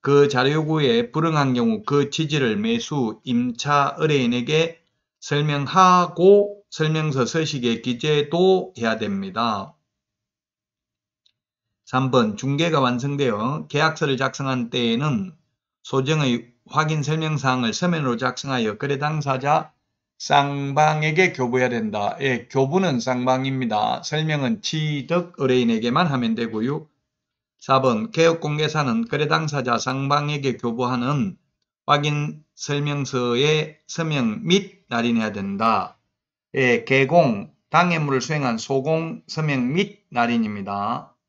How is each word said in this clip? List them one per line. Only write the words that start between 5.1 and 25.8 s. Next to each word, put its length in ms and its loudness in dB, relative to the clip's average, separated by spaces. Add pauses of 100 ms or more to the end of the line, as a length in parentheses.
설명하고 1500 4
설명서 540 0
서식에 580 -2
기재도 960 2
해야 180 0
됩니다. 800 -4 (2000)
삼 260 -2
번, 260 2
중개가 440 0
완성되어 880 -2
계약서를 480 0
작성한 540 -4
때에는 640 -2 (520)
소정의 680 0 (140)
확인 380 0
설명사항을 680 -2
서면으로 420 0
작성하여 640 -4
거래 200 -4
당사자 720 -2 (460)
쌍방에게 1120 2
교부해야 360 0
된다. 520 -2
예, 300 -2
교부는 480 2
쌍방입니다. 1040 -2
설명은 600 -2
취득 720 -4
의뢰인에게만 720 2